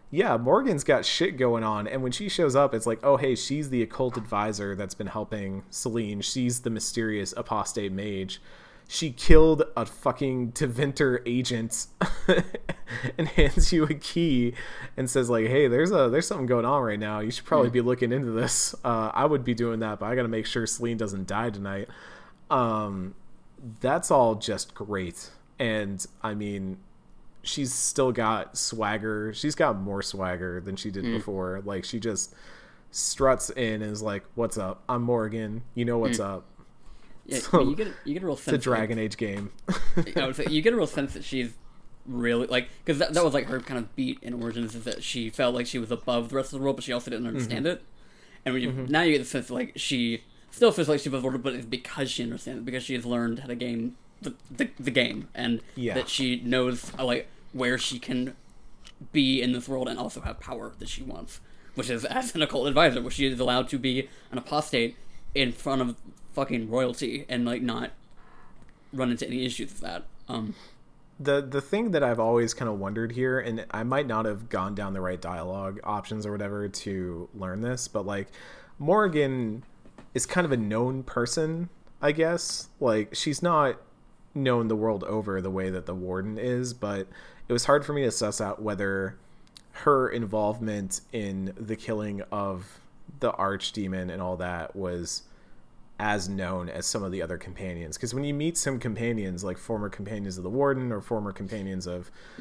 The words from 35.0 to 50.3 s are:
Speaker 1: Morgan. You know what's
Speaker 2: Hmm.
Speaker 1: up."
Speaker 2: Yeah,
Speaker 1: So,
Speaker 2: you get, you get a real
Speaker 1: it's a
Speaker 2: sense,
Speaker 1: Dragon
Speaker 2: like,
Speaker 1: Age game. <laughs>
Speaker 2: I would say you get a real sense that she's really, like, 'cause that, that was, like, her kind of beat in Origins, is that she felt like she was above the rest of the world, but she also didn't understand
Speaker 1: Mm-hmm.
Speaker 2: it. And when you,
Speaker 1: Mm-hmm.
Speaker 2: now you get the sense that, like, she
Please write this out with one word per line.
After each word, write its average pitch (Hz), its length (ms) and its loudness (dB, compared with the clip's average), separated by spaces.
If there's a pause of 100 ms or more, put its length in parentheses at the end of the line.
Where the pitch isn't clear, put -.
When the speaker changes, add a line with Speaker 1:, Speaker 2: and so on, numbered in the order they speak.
Speaker 1:
Morgan. 110 600 0 (120)
You 120 100 0
know 120 140 2
what's 117 200 2
Speaker 2:
Hmm. 107 60 0
Speaker 1:
up." 98 220 -6 (800)
Speaker 2:
Yeah, 135 120 -4
Speaker 1:
So, 165 240 4
Speaker 2:
you 139 140 4
get, 214 120 0 (160)
you 143 100 -2
get 180 80 -6
a 190 40 -4
real 156 80 0
Speaker 1:
it's - 120 -10
a 147 60 0
Speaker 2:
sense, 135 120 2
Speaker 1:
Dragon 113 340 2
Speaker 2:
like, 110 60 0
Speaker 1:
Age 104 120 -4
game. 101 360 -4 (160)
<laughs> - 480 6
Speaker 2:
I 143 100 2
would 131 80 -2
say 135 160 -2
you 151 120 4
get 226 100 6
a 240 40 4
real 180 100 4
sense 139 280 -2
that - 80 -8
she's 127 300 -2 (540)
really, 120 420 0
like, 127 200 0 (160)
'cause 151 140 0
that, 151 160 0
that 175 80 6
was, 147 120 4
like, 135 120 2
her 127 140 -4
kind 127 180 -6
of 110 160 -8
beat 127 280 -2
in 120 200 -8
Origins, 113 320 -4
is 117 100 -10
that - 200 -6
she 113 260 -4
felt 123 240 2
like 123 120 -2
she 131 120 -4
was 113 140 -4
above 120 380 -2
the 131 60 -2
rest 131 160 -2
of 139 60 -6
the 135 60 -4
world, 139 120 2
but 123 80 -10
she 131 80 -4
also 120 180 -4
didn't 117 180 -4
understand 120 380 -2
Speaker 1:
Mm-hmm. 180 100 0
Speaker 2:
it. - 60 -12 (640)
And 127 100 -2
when 127 80 0
you, 123 80 -2
Speaker 1:
Mm-hmm. 131 160 -4
Speaker 2:
now 151 160 4
you 165 100 6
get 143 60 6
the 123 80 -2
sense 127 200 -2
that, 123 80 -6
like, 123 220 -4
she 120 480 0 (260)